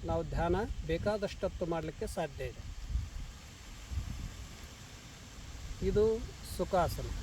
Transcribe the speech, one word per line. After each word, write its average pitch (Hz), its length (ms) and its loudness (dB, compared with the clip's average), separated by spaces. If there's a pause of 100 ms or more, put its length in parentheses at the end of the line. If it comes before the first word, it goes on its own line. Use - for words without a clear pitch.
ನಾವು 165 180 4
ಧ್ಯಾನ 170 320 4 (300)
ಬೇಕಾದಷ್ಟೊತ್ತು 190 800 2
ಮಾಡಲಿಕ್ಕೆ 160 420 -2
ಸಾಧ್ಯ 151 360 -2
ಇದೆ. 120 200 -6 (3250)
ಇದು 214 320 8 (380)
ಸುಖಾಸನ. 175 500 4 (160)